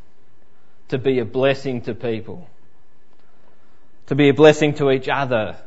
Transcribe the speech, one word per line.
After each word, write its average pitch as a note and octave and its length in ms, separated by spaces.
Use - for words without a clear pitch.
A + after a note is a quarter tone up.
To C#3+ 100
be C3 220
a A2+ 40
blessing C3+ 580
to A#2+ 120
people. A2+ 560
To D3+ 60
be C#3+ 140
a C#3 60
blessing D3+ 400
to C#3 160
each C3 180
other B2+ 480